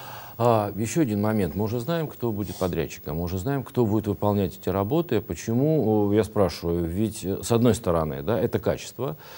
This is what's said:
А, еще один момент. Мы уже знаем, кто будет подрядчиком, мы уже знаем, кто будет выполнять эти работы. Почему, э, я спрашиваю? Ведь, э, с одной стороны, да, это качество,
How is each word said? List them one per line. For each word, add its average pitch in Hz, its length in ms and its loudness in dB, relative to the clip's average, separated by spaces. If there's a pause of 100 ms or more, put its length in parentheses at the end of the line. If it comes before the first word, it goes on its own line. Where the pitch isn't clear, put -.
(380)
А, 110 380 4
еще 113 260 -2
один 107 200 2
момент. 104 340 2
Мы 98 80 0
уже 110 160 -2
знаем, 156 280 -2
кто - 260 -4
будет 98 240 -6
подрядчиком, 78 600 -4
мы 85 60 -2
уже 87 140 -4
знаем, 127 260 -2
кто 120 220 0
будет 104 220 0
выполнять 101 540 0
эти - 60 -4
работы. 104 540 0
Почему, 110 920 2
э, 104 60 4
я 110 80 4
спрашиваю? 87 600 0
Ведь, 101 380 -2
э, 95 180 -2
с - 120 0
одной 117 200 6
стороны, 78 480 0
да, 101 160 0
это 110 220 0
качество, 127 560 -4 (220)